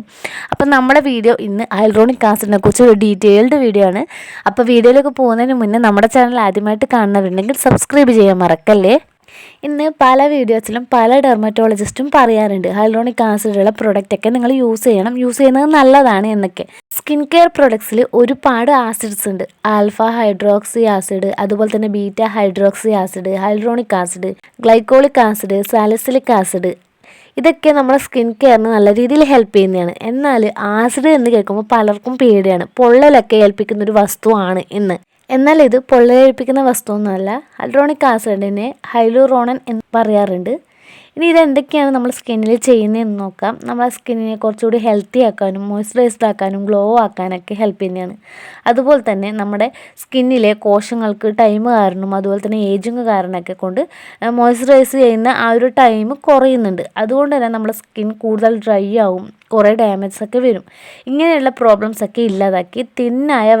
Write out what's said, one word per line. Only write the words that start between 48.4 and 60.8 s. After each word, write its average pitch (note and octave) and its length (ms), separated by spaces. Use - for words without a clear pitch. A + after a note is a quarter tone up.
അതുപോലെ C4 400
തന്നെ G3 180
നമ്മുടെ G#3 300
സ്കിന്നിലെ B3+ 480
കോശങ്ങൾക്ക് G#3 640
ടൈം G#3+ 260
കാരണം F#3+ 420
അതുപോലെ G3 280
തന്നെ G#3+ 120
ഏജിങ് A#3 380
കാരണമൊക്കെ F#3 520
കൊണ്ട്, F#3 180
ഏഹ്, A#3 180
മോയ്സ്ചറൈസ് B3+ 640
ചെയ്യുന്ന A3+ 280
ആ - 20
ഒരു B3 140
ടൈം A3 300
കുറയുന്നുണ്ട്. B3+ 560
അതുകൊണ്ട് C#4 320
തന്നെ A#3 200
നമ്മുടെ A3 240
സ്കിൻ G#3+ 300
കൂടുതൽ A3 280
ഡ്രൈ G3+ 180
ആവും, F#3 180
കുറേ G#3 180
ഡാമേജസ് G3 440
ഒക്കെ A3+ 200
വരും. G#3+ 200